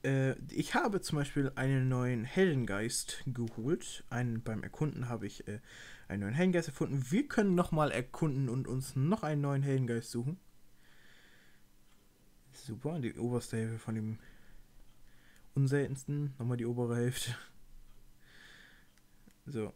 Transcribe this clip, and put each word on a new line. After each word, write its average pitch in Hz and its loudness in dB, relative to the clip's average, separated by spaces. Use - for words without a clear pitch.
Äh, 135 4
ich - 0
habe 220 4
zum - -2
Beispiel 143 2
einen 131 4
neuen 123 2
Heldengeist 127 2
geholt. 117 -2
Einen, 120 0
beim 107 -4
Erkunden - -2
habe 104 -4
ich, - -10
äh, 104 -8
einen 101 -2
neuen 104 -2
Heldengeist 175 4
erfunden. 135 -2
Wir 240 2
können 202 4
nochmal 156 4
erkunden 135 0
und 123 0
uns 131 -2
noch 160 4
einen 151 0
neuen 139 2
Heldengeist 127 2
suchen. 127 -2
Super, 147 -6
die 120 -2
oberste 120 -2
Hälfte 113 -2
von 110 -4
dem 110 -2
unseltensten. 139 0
Nochmal 120 -2
die 117 -2
obere 120 0
Hälfte. 123 0
So. 113 -4